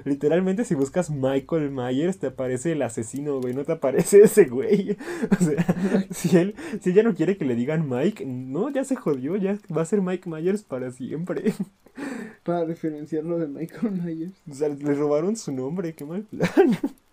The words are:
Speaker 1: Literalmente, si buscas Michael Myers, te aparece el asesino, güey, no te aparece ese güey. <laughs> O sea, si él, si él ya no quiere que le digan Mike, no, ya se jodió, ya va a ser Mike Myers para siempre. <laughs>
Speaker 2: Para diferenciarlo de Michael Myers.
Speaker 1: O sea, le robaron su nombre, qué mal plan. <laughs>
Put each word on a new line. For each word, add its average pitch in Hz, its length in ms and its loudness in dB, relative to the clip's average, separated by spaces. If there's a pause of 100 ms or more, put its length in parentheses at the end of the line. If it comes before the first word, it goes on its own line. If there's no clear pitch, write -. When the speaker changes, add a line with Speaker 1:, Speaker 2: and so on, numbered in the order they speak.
Speaker 1:
Literalmente, 175 600 2
si 185 100 0
buscas 139 360 0
Michael 139 600 0
Myers, 135 480 -2
te - 100 -6
aparece 131 440 -4
el 147 100 0
asesino, 131 580 -4
güey, 123 140 -4
no 139 100 -4
te - 60 -6
aparece 165 520 6
ese 208 240 10
güey. 180 500 0 (200)
<laughs> 269 140 -2 (100)
O 180 40 6
sea, 180 640 2
si 175 260 2
él, 190 200 4 (240)
si - 100 -2
él 180 60 4
ya 220 80 6
no 226 100 4
quiere 165 220 0
que - 80 -4
le 127 100 0
digan 147 340 0
Mike, 139 380 -2
no, 131 440 -4
ya 269 120 -2
se 269 140 -2
jodió, 147 400 -4
ya 196 200 0 (200)
va 165 60 0
a 165 40 -2
ser 202 160 0
Mike 185 260 -4
Myers 175 360 -2
para 127 260 -8
siempre. 147 680 -4
<laughs> 226 840 -12
Speaker 2:
Para 170 240 0
diferenciarlo 160 720 -4
de 165 80 -2
Michael 151 460 -6 (100)
Myers. 170 300 -6 (180)
Speaker 1:
O 143 40 -14
sea, 147 140 -2
le 143 260 -2
robaron 151 420 0
su 170 160 -8
nombre, 160 420 -6
qué 147 100 -12
mal 170 180 -8
plan. - 280 -2
<laughs> - 640 2